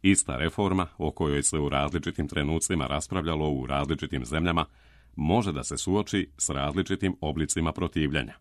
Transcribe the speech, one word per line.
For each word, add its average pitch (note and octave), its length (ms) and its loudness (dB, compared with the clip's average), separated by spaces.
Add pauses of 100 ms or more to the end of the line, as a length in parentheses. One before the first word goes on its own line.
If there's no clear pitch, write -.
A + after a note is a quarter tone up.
Ista F#2 340 4
reforma F#2 500 0 (120)
o D2+ 120 0
kojoj C#2+ 320 0
se D#2+ 160 0
u C#2+ 100 2
različitim D2 600 0
trenucima D2+ 580 0
raspravljalo D#2 640 -2
u C2 160 -2
različitim C#2 580 -2
zemljama D#2+ 400 0 (520)
može F2+ 360 2
da C2+ 120 -4
se - 120 -6
suoči G2 640 0
s - 120 -2
različitim E2 720 0
oblicima D#2 520 0
protivljenja. D2+ 680 0